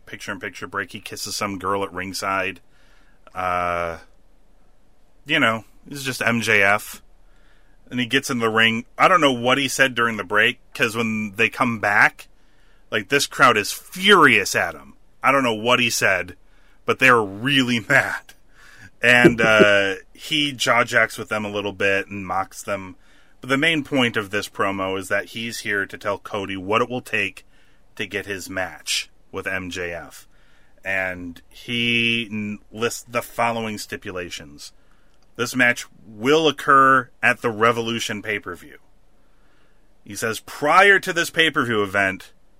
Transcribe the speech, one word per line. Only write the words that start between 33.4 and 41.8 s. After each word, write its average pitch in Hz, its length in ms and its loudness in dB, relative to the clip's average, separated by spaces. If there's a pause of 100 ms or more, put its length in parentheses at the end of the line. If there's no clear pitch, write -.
stipulations. 87 920 -12 (640)
This 120 180 -4
match 120 320 0 (180)
will 131 420 2
occur 135 600 4 (140)
at 120 180 2
the 120 80 -2
Revolution 113 720 -2
pay-per-view. 98 560 -8 (1300)
He 104 100 -16
says, 110 280 -6
prior 185 580 4
to 185 140 -4
this 165 180 -2
pay-per-view 143 500 0